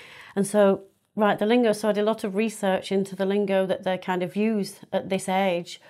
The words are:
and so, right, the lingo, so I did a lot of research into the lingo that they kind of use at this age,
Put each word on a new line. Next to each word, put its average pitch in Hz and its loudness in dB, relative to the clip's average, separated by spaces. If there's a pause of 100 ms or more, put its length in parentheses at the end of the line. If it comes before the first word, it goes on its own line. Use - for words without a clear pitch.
(360)
and 196 0
so, 196 4 (340)
right, 202 2
the 208 0
lingo, 233 4
so 233 0
I - 4
did 202 0
a 208 2
lot 220 -2
of 196 -4
research 202 -2
into 190 -2
the 190 -2
lingo 196 0
that 185 -2
they 185 -2
kind 180 -2
of 180 -6
use 208 -2 (120)
at 180 -2
this 190 -2
age, 185 0 (100)